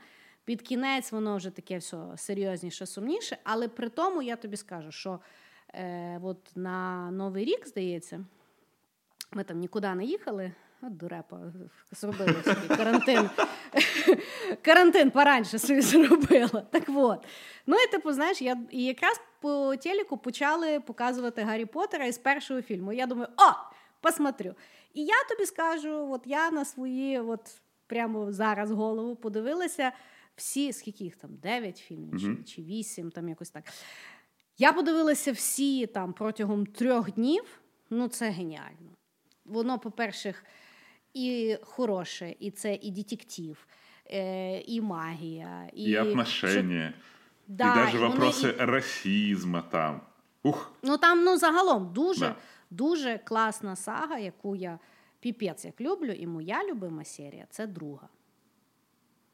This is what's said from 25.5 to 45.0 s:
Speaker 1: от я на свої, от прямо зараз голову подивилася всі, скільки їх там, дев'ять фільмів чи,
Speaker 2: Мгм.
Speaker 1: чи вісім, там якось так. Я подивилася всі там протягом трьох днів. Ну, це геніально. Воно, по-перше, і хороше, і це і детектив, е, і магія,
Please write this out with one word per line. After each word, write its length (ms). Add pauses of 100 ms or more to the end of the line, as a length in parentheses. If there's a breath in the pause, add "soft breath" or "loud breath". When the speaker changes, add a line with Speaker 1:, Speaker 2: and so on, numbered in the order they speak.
Speaker 1:
от 140
я 240
на 140
свої, 560
от 200 (460)
прямо 460
зараз 380
голову 460
подивилася 760 (440 loud breath)
всі, 360
скільки 320
їх 120
там, 140 (120)
дев'ять 360
фільмів 420
чи, 60
Speaker 2:
Мгм. 180
Speaker 1:
чи 180
вісім, 480
там 180
якось 220
так. 140 (920 loud breath)
Я 140
подивилася 600
всі 540
там 260
протягом 540
трьох 460
днів. 480 (300)
Ну, 180
це 220
геніально. 600 (540)
Воно, 340
по-перше, 560 (800 loud breath)
і 480
хороше, 760
і 100
це 320
і 80
детектив, 760 (400 soft breath)
е, 540
і 200
магія, 920